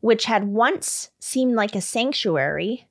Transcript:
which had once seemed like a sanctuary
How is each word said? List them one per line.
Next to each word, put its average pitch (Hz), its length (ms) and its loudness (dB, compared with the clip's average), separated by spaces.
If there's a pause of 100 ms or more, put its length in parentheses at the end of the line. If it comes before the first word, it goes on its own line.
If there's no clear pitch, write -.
which 233 240 4
had 214 200 2
once 226 640 0 (100)
seemed 254 360 0
like 208 180 0
a 202 80 -2
sanctuary 180 1080 -2